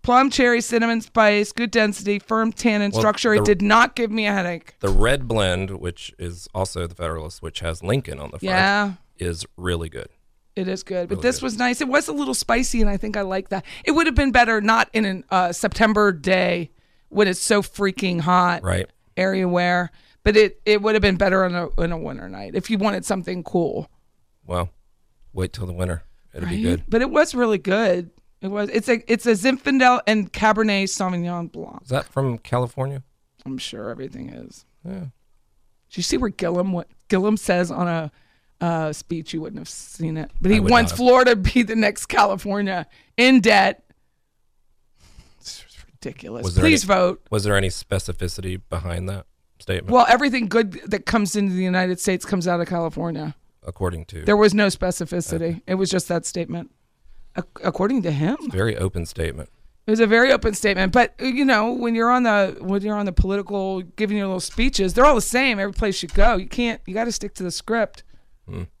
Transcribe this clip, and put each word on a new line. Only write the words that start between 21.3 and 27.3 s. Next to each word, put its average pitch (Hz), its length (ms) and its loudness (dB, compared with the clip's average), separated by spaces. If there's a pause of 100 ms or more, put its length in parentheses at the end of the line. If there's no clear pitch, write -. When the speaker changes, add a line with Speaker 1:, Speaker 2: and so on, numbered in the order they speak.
Speaker 1:
on 180 100 -2
a, 175 140 -4 (100)
on 170 140 0
a 170 60 -4
winter 151 300 -10
night 95 260 -14
if - 140 -4
you 226 100 0
wanted 196 260 -2
something 180 400 -4
cool. 165 440 -4 (580)
Speaker 2:
Well, 87 240 -4 (640)
wait 90 180 -4
till - 140 -10
the 90 80 -10
winter. 87 300 -4 (300)
It'll 185 140 -6
be 175 80 -4
Speaker 1:
Right? 214 60 -2
Speaker 2:
good. 247 260 0
Speaker 1:
But 226 140 2
it 262 80 -2
was 302 240 2